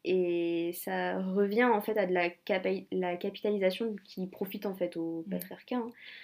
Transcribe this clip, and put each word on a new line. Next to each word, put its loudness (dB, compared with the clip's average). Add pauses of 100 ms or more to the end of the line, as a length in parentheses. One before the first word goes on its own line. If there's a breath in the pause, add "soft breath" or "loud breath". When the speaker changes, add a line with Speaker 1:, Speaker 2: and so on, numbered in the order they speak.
Speaker 1:
et 2
ça -2
revient 4
en 6
fait -2
à 4
de 0
la 4
capa-, -2
la 0
capitalisation 0
qui -6
profite -6
en -2
fait -2
au -4
Speaker 2:
Mm. -8
Speaker 1:
patriarcat, -6
hein. -4 (340 loud breath)